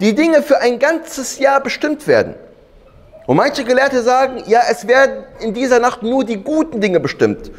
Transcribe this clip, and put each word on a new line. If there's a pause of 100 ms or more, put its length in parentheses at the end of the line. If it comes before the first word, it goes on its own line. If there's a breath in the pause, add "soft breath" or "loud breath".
die
Dinge
für
ein
ganzes
Jahr
bestimmt
werden. (920)
Und
manche
Gelehrte
sagen,
ja,
es
werden (160)
in
dieser
Nacht
nur
die
guten
Dinge
bestimmt